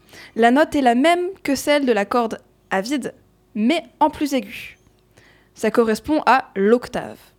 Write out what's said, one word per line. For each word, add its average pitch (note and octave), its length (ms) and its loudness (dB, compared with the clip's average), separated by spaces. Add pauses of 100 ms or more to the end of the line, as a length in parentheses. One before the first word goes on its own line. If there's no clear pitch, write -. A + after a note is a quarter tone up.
(360)
la A3+ 140 4
note D#4 240 2
est D4 60 0
la A#3+ 140 4
même E4 260 2 (220)
que C#4 120 -2
celle D4 320 0
de B3 60 2
la G3+ 120 0
corde A#3 340 -2 (320)
à F#3+ 100 -2
vide, A#3 340 -6 (400)
mais A#3+ 280 0 (180)
en D4 100 2
plus D4+ 220 -6
aiguë. - 460 -8 (760)
Ça A3 160 -2
correspond A#3 560 0
à B3+ 300 2
l'octave. G#3 640 0 (200)